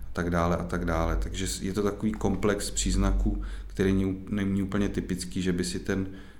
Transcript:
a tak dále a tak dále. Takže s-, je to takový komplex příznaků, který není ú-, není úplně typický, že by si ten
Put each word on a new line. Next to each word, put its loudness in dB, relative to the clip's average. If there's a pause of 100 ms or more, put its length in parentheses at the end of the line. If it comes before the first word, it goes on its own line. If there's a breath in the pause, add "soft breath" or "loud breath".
a -6
tak -2
dále 4
a -2
tak -2
dále. 2
Takže -2
s-, -6
je -2
to 2
takový 0
komplex 0
příznaků, 2 (240 loud breath)
který 2
není 2
ú-, -2 (120)
není 0
úplně 2
typický, -4
že 2
by 0
si -4
ten -2 (320 loud breath)